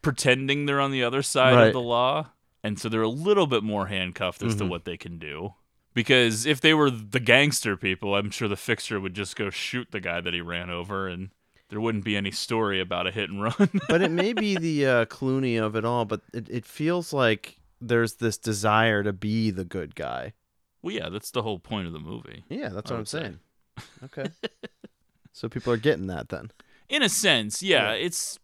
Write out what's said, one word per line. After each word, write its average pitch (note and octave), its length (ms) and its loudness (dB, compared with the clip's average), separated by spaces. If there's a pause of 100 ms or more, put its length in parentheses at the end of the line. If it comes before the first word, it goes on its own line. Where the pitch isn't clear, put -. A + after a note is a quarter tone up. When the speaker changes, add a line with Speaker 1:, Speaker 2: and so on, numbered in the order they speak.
Speaker 1:
pretending C3+ 640 2
they're C#3 140 2
on C#3 100 0
the C3 120 0
other C3 200 0
side C3 320 6
Speaker 2:
Right. A#2 120 10
Speaker 1:
of A2 60 4
the B2+ 80 0
law. B2 480 2 (340)
And G#2 160 -2
so A#2 100 -4
they're A2 120 2
a A2 80 4
little E3+ 380 4
bit A#2 160 2
more G#2 240 -2
handcuffed F#2 560 -4
as A2+ 120 0
to G2+ 80 -2
Speaker 2:
Mm-hmm. F#2 60 -2
Speaker 1:
what E2+ 160 -6
they E2+ 120 -6
can E2+ 200 -14
do. D#2 360 -10 (420)
Because A#2 500 4
if D3 160 0
they D#3+ 140 6
were D3 160 4
the A2 280 -4
gangster A#2+ 560 4
people, G2 380 -2
I'm G2+ 160 0
sure A2 180 -2
the G2+ 80 -2
fixer A2 440 -2
would F#2 160 -6
just G2+ 200 -6
go G#2 140 -2
shoot - 400 -6
the G#2+ 100 -6
guy F2 220 -4
that F2 120 -4
he F2 80 -2
ran F2 280 -6
over, F#2+ 380 -4
and F#2 220 -8 (400)
there G#2+ 120 -6
wouldn't A2+ 220 -2
be G#2 120 -2
any G2 140 -2
story G2+ 500 0
about F2+ 280 -2
a F#2 40 -2
hit G2 200 -4
and G2 100 -6
run. A#2+ 280 2 (140)
<laughs> - 60 -6
Speaker 2:
But F3 140 4
it D#3+ 80 2
may F#3 220 0
be G#3+ 240 0
the, D#3+ 280 0
uh, B2 200 4
Clooney C3 540 -2
of G#2+ 160 0
it A2 100 -2
all, A#2+ 200 0
but G#2 160 -4 (120)
it, A#2 180 -10
it B2 140 -8
feels E3 480 -4
like A#2 460 0 (220)
there's A#2 340 2
this A2 220 -2
desire G#2+ 640 2
to G#2 120 -2
be G#2+ 360 0
the F#2 160 -4
good E2+ 300 -10
guy. B1+ 380 -8 (500)
Speaker 1:
Well, E2+ 120 -6
yeah, D#2+ 140 -6
that's G2+ 220 -10
the B2 120 -2
whole G#2 160 -4
point G2 280 -6
of E2 60 -8
the D2+ 60 -10
movie, F#2 500 -14
Speaker 2:
Yeah, C4+ 200 -8
that's G2 220 -8
Speaker 1:
I - 20 -6
Speaker 2:
what A#2+ 40 -6
I'm - 40 -6
Speaker 1:
would G#2 60 -12
say. D3+ 140 -8
Speaker 2:
saying. F#2+ 180 -12 (640)
Okay. C3+ 220 -10 (180)
Speaker 1:
<laughs> - 160 -10 (720)
Speaker 2:
So - 180 -8
people B2 220 -2
are A#2 60 4
getting G#2+ 300 0
that D#2 220 -8
then. D#2 220 -10 (380)
Speaker 1:
In C#4+ 140 2
a G#3 60 4
sense, A#2 520 2
yeah. C3+ 320 4
Speaker 2:
Yeah. A2+ 120 -2
Speaker 1:
It's - 380 -6